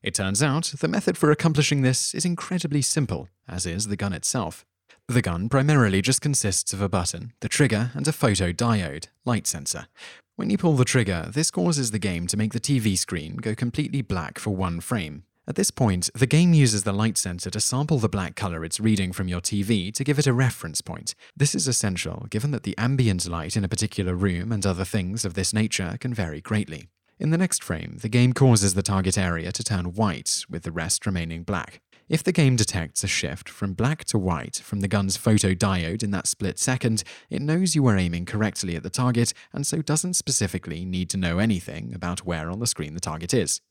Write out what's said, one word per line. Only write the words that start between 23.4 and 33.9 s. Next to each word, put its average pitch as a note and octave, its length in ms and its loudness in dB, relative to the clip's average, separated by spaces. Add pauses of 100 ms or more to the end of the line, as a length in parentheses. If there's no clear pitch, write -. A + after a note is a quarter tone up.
in G#2 80 2
a F#2 40 -2
particular F#2+ 460 -2
room F2+ 380 0
and G2+ 120 -2
other F#2+ 200 0
things F#2+ 400 -4
of F2+ 100 -4
this F#2+ 180 -2
nature G#2 460 -2
can B2+ 160 -6
vary E2 260 -4
greatly. G#2 460 -4 (320)
In D3+ 120 0
the E3 80 4
next - 260 0
frame, D#2+ 360 -6
the A2 80 -4
game B2 240 4
causes A2 420 6
the F#2+ 80 2
target F#2+ 360 2
area F2 320 -2
to - 140 -6
turn F2+ 300 -2
white, G2+ 540 -2
with E2+ 140 -8
the E2+ 100 -6
rest E2 320 -4
remaining E2 380 -2
black. - 380 -6 (280)
If - 160 0
the F#3+ 80 2
game C3+ 240 6
detects F#2+ 480 0
a - 20 -2
shift - 420 -4
from G2 260 -4
black C3+ 320 0